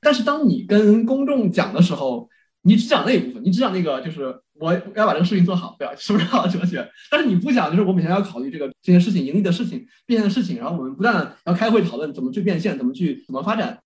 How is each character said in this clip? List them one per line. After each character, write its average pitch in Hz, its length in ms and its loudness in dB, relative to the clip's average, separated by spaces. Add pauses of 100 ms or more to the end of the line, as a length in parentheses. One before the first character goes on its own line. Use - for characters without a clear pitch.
但 294 100 4
是 247 100 0
当 294 240 0
你 - 160 2
跟 214 440 4
公 269 200 0
众 247 240 0
讲 180 220 -2
的 - 80 0
时 175 140 4
候， 131 340 -6 (320)
你 196 160 6
只 233 100 2
讲 - 200 2
那 254 60 2
一 220 60 4
部 127 140 -4
分， - 100 -14
你 175 80 0
只 180 80 2
讲 233 140 0
那 185 100 -2
个 143 200 -2
就 165 80 -8
是 139 280 -10 (220)
我 160 120 0 (220)
要 214 120 2
把 - 80 0
这 - 40 -2
个 175 60 2
事 190 100 0
情 180 100 4
做 180 120 0
好， - 220 -8
对 139 100 -8
吧？ - 80 -12
是 - 160 -6
不 190 60 2
是 170 80 0
好 220 200 0
哲 - 200 -2
学？ 165 200 -4 (240)
但 302 100 2
是 311 60 2
你 208 80 2
不 180 160 0
讲， 240 200 2
就 165 60 0
是 214 60 4
我 185 100 2
每 175 100 2
天 165 80 -2
要 190 100 0
考 196 180 -8
虑 131 120 -8
这 160 80 -12
个， 139 120 -8 (120)
这 185 100 2
些 175 80 8
事 180 100 2
情， 175 140 0
盈 139 100 -6
利 208 60 4
的 190 100 0
事 190 160 -2
情、 - 180 -8 (220)
变 233 140 2
现 - 20 2
的 202 60 2
事 233 140 0
情， 175 160 -4
然 143 120 -8
后 175 60 -4
我 143 60 -6
们 131 120 -8
不 180 80 -6
断 190 320 0 (120)
要 175 80 2
开 220 160 0
会 220 100 4
讨 170 160 -2
论 147 160 -8
怎 127 100 -10
么 131 80 -4
去 202 120 -6
变 170 180 -2
现、 175 160 -4
怎 120 80 -8
么 127 80 -2
去， 151 340 -6
怎 - 60 -14
么 131 100 -6
发 208 140 -4
展。 170 300 -6